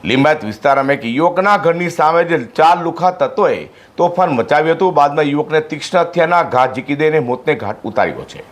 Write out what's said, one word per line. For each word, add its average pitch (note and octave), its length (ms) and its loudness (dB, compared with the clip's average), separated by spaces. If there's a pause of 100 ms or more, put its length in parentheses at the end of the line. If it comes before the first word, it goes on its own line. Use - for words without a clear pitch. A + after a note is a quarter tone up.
લિંબાયત D3 400 2
વિસ્તારમાં C#3 520 0
એક A2+ 140 -12
યુવકના F3 480 0
ઘરની E3+ 320 -2
સામે E3 360 2
જ E3 140 0 (180)
ચાર E3 280 4
લુખા E3 260 0
તત્વોએ C#3+ 480 0 (380)
તોફાન F3 400 0
મચાવ્યું D#3 400 2
હતું. F3+ 220 0
બાદમાં C#3+ 300 2
યુવકને D3+ 320 0
તીક્ષ્ણ D#3 380 -4
હથિયારના E3+ 440 2 (100)
ઘા B2+ 200 4
ઝીકી C#3 280 -6
દઈને D#3 180 2
મોતને B2+ 360 -2
ઘાટ G#2+ 340 -8
ઉતાર્યો F#2 360 -2
છે. - 260 -20